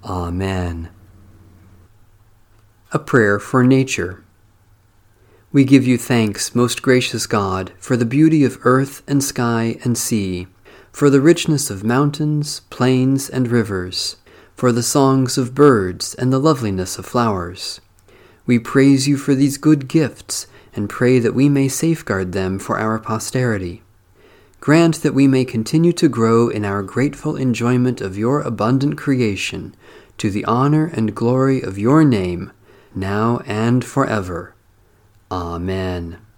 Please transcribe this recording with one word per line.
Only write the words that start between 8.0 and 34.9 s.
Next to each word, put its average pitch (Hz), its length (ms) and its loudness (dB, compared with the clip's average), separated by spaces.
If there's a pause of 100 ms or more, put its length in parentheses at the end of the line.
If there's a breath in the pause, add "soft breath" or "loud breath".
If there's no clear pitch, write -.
beauty 151 400 4
of - 180 -2
earth 131 460 0
and 143 160 0
sky 117 580 -2
and 120 160 -2
sea, 92 480 -4 (460 loud breath)
for 143 180 4
the 135 100 6
richness 156 500 2
of 98 120 -10
mountains, 147 760 -2 (100)
plains, 131 580 0
and 127 200 -2
rivers, 104 680 -2 (400 soft breath)
for 123 160 0
the 117 140 0
songs 135 520 2
of 127 200 -4
birds 107 580 4
and 127 180 -2
the 135 60 2
loveliness 120 600 -2
of 92 60 -14
flowers. 98 760 -4 (680 soft breath)
We 120 140 2
praise 139 480 2
you 143 80 2
for 139 180 0
these 139 240 0
good 143 300 2
gifts - 580 -4 (260 soft breath)
and 104 160 -6
pray 127 300 2
that 117 160 0
we 131 140 2
may 139 180 2
safeguard 131 640 -2
them 95 300 -2
for - 180 -4
our 110 220 -2
posterity. 110 840 -4 (800 soft breath)
Grant 160 400 4
that 143 100 0
we 139 140 4
may 131 180 4
continue 156 500 0
to 170 140 2
grow 117 400 2
in 104 160 -4
our 101 200 -2
grateful 139 500 -4
enjoyment 123 680 0
of 95 160 -8
your 123 260 0
abundant 131 540 0
creation, 113 800 -4 (440 loud breath)
to 110 120 -2
the 101 140 -4
honor 143 420 2
and 113 300 -4
glory 131 440 0
of 98 200 -8
your 143 240 4
name, 92 480 0 (420 soft breath)
now 104 500 -2
and 117 400 0
forever. 92 680 -4 (800)